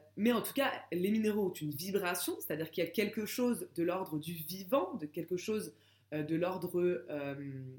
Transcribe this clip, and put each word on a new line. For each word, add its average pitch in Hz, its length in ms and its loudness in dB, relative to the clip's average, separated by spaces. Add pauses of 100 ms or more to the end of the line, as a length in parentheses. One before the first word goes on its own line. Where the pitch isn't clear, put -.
(180)
mais 214 140 6
en 226 120 4
tout - 100 -6
cas, 269 180 2 (200)
les 180 180 2
minéraux 214 380 4
ont - 60 -2
une 151 180 -4
vibration, 180 680 0
c'est-à-dire 160 300 -4
qu'il 175 140 0
y 165 40 2
a - 40 -10
quelque 208 340 0
chose 240 480 2
de 170 80 0
l'ordre 170 380 0
du 165 140 -6
vivant, 190 640 -2
de 151 100 -6
quelque 175 280 -4
chose, 190 380 -2 (400)
euh, 151 80 0
de 156 140 0
l'ordre, 175 440 0 (300)
euh, 143 260 -4 (440)